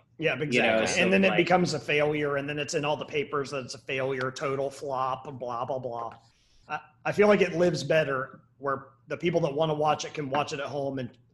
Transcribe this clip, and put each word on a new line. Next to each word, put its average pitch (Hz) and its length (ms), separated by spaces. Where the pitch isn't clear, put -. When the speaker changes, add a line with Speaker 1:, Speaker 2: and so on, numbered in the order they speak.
Speaker 1:
Yeah, 156 180
Speaker 2:
You - 40
know, 147 60
Speaker 1:
exactly. 117 420
Speaker 2:
so, - 140
Speaker 1:
And 185 100
then 196 140
it 190 40
Speaker 2:
like 180 80
Speaker 1:
becomes 175 360
a 151 60
failure, 147 580
and 143 100
then 147 100
it's 143 160
in 147 120
all 147 100
the 135 100
papers 143 460
that 135 140
it's 123 100
a 120 40
failure, 131 520
total 135 380
flop, 131 580
and 139 100
blah, 120 280
blah, 131 140
blah. 117 340
I, 151 100
I 160 80
feel 202 160
like 208 140
it 175 140
lives 165 280
better 143 560
where 135 260
the 147 80
people 170 240
that 151 120
wanna 156 200
watch 151 320
it 151 80
can 143 160
watch 143 240
it 147 80
at 143 60
home 139 320
and, 123 100